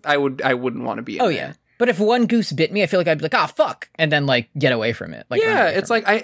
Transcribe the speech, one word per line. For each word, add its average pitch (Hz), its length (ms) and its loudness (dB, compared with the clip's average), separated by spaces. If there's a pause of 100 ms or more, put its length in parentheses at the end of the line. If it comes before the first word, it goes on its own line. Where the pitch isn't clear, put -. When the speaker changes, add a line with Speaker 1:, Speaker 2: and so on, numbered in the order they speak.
Speaker 1:
I 147 120 2
would, 139 260 -2
I 131 120 2
wouldn't 123 300 -4
wanna 113 180 -6
be 107 140 -10
in - 60 0
Speaker 2:
Oh, 240 60 2
Speaker 1:
there. 170 80 0
Speaker 2:
yeah. 104 160 -8 (260)
But 240 100 2
if 185 120 0
one 233 260 2
goose 226 240 0
bit 156 220 0
me, 202 100 0
I 180 40 2
feel 190 120 0
like 170 80 2
I'd 156 120 2
be 139 40 -12
like, 156 140 -2
"Ah, 175 100 2
fuck," - 480 -2
and 156 160 0
then, 147 160 2
like, 127 220 2 (100)
get 139 140 2
away 113 200 0
from 85 220 -10
it. 57 160 -16
Like, 123 100 0
run 440 120 2
Speaker 1:
Yeah, 320 160 2
Speaker 2:
away 151 80 -2
Speaker 1:
it's 196 100 -2
Speaker 2:
from 233 80 0
Speaker 1:
like, 220 140 -2
I, 202 160 4